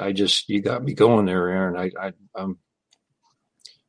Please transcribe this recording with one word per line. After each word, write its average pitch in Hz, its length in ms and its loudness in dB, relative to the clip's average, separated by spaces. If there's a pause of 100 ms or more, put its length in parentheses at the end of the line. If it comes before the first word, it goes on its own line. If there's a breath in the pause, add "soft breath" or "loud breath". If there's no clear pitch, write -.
I 98 120 -4
just, 98 360 0
you 101 140 0
got 120 220 -4
me 143 100 -4
going 107 320 6
there, 90 220 0
Aaron. 92 280 -2
I, 92 140 -4 (100)
I, 95 120 -8 (240)
I'm, 95 220 -8 (1300 loud breath)